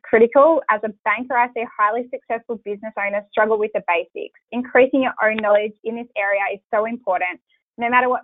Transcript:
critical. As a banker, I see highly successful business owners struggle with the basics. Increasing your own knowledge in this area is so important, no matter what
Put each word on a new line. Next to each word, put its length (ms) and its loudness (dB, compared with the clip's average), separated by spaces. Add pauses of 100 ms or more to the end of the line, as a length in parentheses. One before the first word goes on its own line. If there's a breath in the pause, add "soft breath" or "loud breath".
critical. 640 6
As 140 0
a 80 -6 (120)
banker, 320 -4
I 180 2
see 100 -6 (120)
highly 340 0
successful 540 -8
business 340 -10
owners 320 -4
struggle 280 2
with 140 -2
the 160 -4
basics. 500 -6 (140)
Increasing 500 2
your 200 -2
own 140 0
knowledge 360 2 (120)
in 120 -6
this 100 -12 (100)
area 260 -2 (100)
is 80 -12 (120)
so 140 0
important, 540 -4 (380)
no 100 -4
matter 200 2
what 160 -2